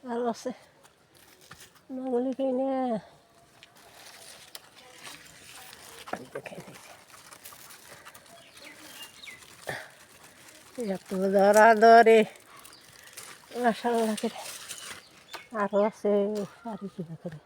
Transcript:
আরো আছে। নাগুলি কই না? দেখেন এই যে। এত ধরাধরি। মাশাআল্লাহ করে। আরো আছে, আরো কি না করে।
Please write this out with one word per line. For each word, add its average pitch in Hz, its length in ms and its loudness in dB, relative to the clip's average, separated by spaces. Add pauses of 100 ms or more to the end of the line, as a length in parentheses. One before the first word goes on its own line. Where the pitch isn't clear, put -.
(120)
আরো 240 220 -6
আছে। - 180 -10 (1400)
নাগুলি 254 440 -4
কই 269 220 -2
না? 269 120 -2 (3500)
দেখেন - 260 -16 (100)
এই - 60 -20 (4000)
যে। 190 80 -4
এত - 140 -16 (280)
ধরাধরি। 220 840 8 (1400)
মাশাআল্লাহ 233 580 0
করে। - 180 -8 (1200)
আরো 202 140 -2 (120)
আছে, 208 220 -2 (600)
আরো 202 220 -12
কি - 160 -14
না 160 140 -14
করে। 160 220 -14